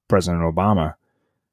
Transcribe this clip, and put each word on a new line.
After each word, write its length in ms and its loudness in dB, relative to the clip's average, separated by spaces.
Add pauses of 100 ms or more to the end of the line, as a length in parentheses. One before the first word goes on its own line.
President 340 0
Obama, 520 0 (580)